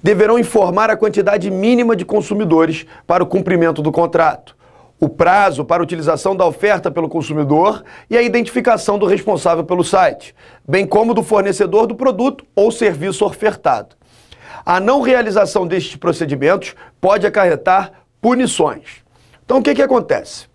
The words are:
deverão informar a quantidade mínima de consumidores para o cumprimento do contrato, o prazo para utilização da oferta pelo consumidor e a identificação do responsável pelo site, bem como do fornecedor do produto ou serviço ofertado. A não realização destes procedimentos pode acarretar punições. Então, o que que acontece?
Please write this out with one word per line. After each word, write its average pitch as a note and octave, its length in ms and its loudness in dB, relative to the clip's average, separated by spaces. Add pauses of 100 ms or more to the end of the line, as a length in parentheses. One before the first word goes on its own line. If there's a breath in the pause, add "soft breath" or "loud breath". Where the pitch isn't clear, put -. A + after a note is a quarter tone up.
deverão G#3 380 4
informar G#3+ 500 0
a G#3+ 60 2
quantidade G3+ 560 0
mínima A3+ 420 2
de F3+ 120 -4
consumidores E3 800 0 (200 loud breath)
para F3+ 160 0
o E3 60 -2
cumprimento E3+ 540 0
do D3+ 100 -2
contrato, E3 640 0 (420 soft breath)
o - 120 0
prazo F3 560 2
para E3+ 180 0
utilização E3 540 -2
da F3+ 80 2
oferta F3 440 0
pelo D#3+ 200 -4
consumidor D#3 760 0 (260 loud breath)
e A3+ 80 0
a A#3+ 40 4
identificação A#3 760 0
do G3+ 80 0
responsável F3 600 0
pelo F3+ 180 -2
site, - 500 -2 (320 soft breath)
bem F#3+ 220 -2
como A3+ 260 2
do G#3+ 80 0
fornecedor G3 640 0
do A3 100 -8
produto B3+ 500 -2 (100)
ou G#3+ 160 2
serviço F#3+ 540 -2
ofertado. D3 680 -2 (720 loud breath)
A F3+ 140 2
não B3+ 220 2
realização G#3+ 680 0
destes E3 300 -4
procedimentos D#3+ 760 -2 (260 loud breath)
pode G3 260 2
acarretar F#3+ 640 0 (300 soft breath)
punições. A#3 840 -2 (400 soft breath)
Então, B3+ 140 0
o C4 40 2
que C#4+ 140 0
que C#4 60 0
acontece? D3 720 -2